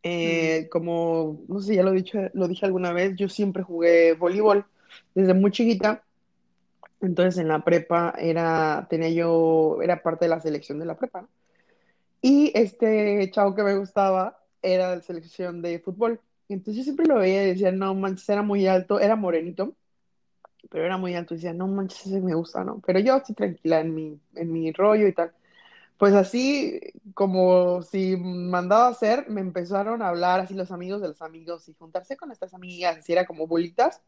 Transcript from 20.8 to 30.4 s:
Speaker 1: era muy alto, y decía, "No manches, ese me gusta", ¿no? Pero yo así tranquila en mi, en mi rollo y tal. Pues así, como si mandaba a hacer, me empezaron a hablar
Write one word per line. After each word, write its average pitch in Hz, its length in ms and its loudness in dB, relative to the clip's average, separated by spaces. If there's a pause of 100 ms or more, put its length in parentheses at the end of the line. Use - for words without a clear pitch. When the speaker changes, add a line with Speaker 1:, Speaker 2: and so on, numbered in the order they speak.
Speaker 1:
era 185 140 -2
muy 180 160 -6
alto, 170 200 -8
y 165 40 -10
decía, 170 160 -8
"No 185 140 -6
manches, 196 380 -6
ese 190 140 -2
me 180 140 -2
gusta", 170 300 -4
¿no? - 220 -10
Pero 185 140 2
yo 254 140 4
así 269 200 -2
tranquila 165 460 0
en 160 140 -4
mi, 156 260 -10 (140)
en 170 180 -8
mi 160 200 -4
rollo 208 360 4
y 185 60 2
tal. 170 180 -2 (680)
Pues 202 160 6
así, 254 680 0 (340)
como 185 680 2
si 190 360 -2
mandaba 180 680 0
a - 20 4
hacer, 233 400 -2
me 208 120 -4
empezaron 196 600 -4
a 196 60 -2
hablar 180 320 0